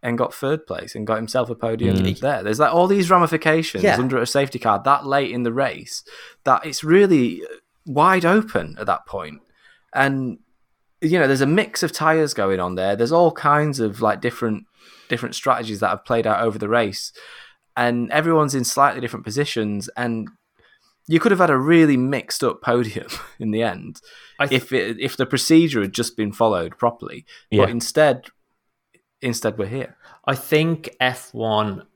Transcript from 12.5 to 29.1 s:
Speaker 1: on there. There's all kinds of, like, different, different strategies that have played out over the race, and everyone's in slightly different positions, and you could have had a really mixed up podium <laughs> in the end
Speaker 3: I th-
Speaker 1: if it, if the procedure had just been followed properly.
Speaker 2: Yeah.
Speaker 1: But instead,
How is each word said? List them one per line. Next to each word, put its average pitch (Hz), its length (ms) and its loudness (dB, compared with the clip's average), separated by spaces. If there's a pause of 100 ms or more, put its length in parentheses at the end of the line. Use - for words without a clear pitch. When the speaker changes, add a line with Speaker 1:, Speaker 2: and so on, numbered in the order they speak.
Speaker 1:
on 90 160 -4
there. 95 200 0
There's 117 160 0
all 170 200 4
kinds 147 460 0
of, 110 220 -2
like, 107 220 0
different, 117 420 -4 (460)
different 120 240 -6
strategies 110 460 -4
that 104 100 0
have 101 160 -6
played 113 200 0
out 104 160 0
over 110 160 -2
the 107 100 -6
race, 110 440 -2 (640)
and 120 340 0
everyone's 156 440 2
in 127 100 0
slightly 135 380 2
different 113 220 -8
positions, 107 720 -4
and 117 320 -4 (800)
you 160 100 4
could 202 140 4
have 185 80 2
had 170 100 4
a 135 80 2
really 151 380 6
mixed 131 480 -2
up - 180 -2
podium 120 460 -2 (160)
<laughs> - 160 -20
in 110 100 -4
the 110 120 -2
end 92 380 -8 (380)
Speaker 3:
I 143 80 0
th- 135 160 0
Speaker 1:
if - 100 -10
it, 110 280 -2
if 131 160 -6
the 131 100 -2
procedure 147 540 4
had 95 120 -2
just - 240 -4
been 104 160 -2
followed 92 460 0
properly. - 460 -4 (260)
Speaker 2:
Yeah. 101 120 4
Speaker 1:
But 101 80 2
instead, 131 560 0 (960)